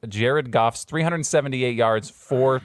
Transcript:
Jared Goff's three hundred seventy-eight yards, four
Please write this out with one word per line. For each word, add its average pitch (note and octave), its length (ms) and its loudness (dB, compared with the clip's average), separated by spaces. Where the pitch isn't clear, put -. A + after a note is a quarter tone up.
Jared A#2+ 420 0
Goff's A#2 360 0
three D#3+ 180 -4
hundred E3 220 -2
seventy-eight C3 500 0
yards, A2+ 340 0
four C3 560 0